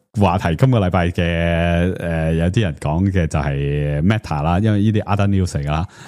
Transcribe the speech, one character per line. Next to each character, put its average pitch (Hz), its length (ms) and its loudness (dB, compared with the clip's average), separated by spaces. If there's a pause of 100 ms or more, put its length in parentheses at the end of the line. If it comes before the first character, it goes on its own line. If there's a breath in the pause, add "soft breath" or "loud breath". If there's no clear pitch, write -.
(200)
話 92 180 4
題， 85 180 0
今 131 140 2
個 123 100 4
禮 90 100 2
拜 87 180 2
嘅， 85 880 0
誒， 80 400 -2
有 82 100 0
啲 90 160 2
人 78 140 -2
講 87 360 -2
嘅 87 160 0
就 76 120 -2
係 71 640 -2
Meta 87 420 0
啦， 87 160 2
因 110 120 2
為 104 80 2
呢 107 140 2
啲 104 100 0
other 101 240 0
news 95 200 0
嚟 71 160 -6
㗎 73 80 -4
啦。 80 160 -2 (200 loud breath)